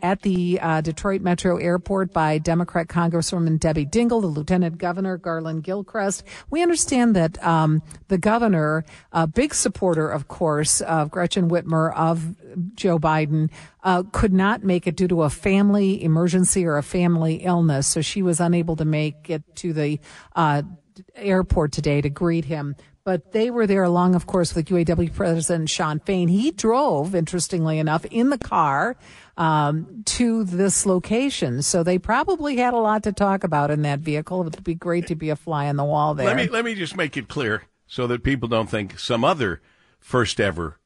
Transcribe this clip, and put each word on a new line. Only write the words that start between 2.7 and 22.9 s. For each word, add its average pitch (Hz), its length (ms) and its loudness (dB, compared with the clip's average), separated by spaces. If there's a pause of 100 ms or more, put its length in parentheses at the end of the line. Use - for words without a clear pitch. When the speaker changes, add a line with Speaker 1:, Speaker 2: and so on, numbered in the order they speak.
Speaker 1:
Congresswoman 170 720 0
Debbie 156 260 0
Dingell, 233 340 2
the 196 60 0
lieutenant 165 520 0
governor, 185 380 -4
Garlin 160 460 -6
Gilchrist. 196 600 -4 (260)
We 311 100 0
understand 277 540 2
that, 165 300 0
um, 156 380 2 (260)
the 190 100 2
governor, 165 680 2 (280)
a 165 140 2
big 233 280 0
supporter, 170 560 0
of 143 180 -6
course, 151 540 0
of 156 280 0
Gretchen 175 380 0
Whitmer, 160 460 0
of 165 400 0 (400)
Joe 170 240 2
Biden, 156 520 2 (320)
uh, 185 200 2 (100)
could 214 200 2
not 202 320 2
make 180 220 0
it 170 100 -2
due 185 120 0
to 170 160 2
a 143 60 2
family 202 720 2
emergency 175 640 2
or 151 140 0
a 143 40 0
family 170 540 0
illness. 165 500 2
So - 140 0
she 190 220 -4
was 175 180 0
unable 170 360 0
to 160 100 -2
make 151 420 -2
it 156 140 -4 (140)
to 170 180 -6
the, 151 260 -2 (340)
uh, 147 280 2 (540)
airport 185 560 2
today 147 280 0
to 147 80 -2
greet 165 380 -2
him. 143 300 -6 (280)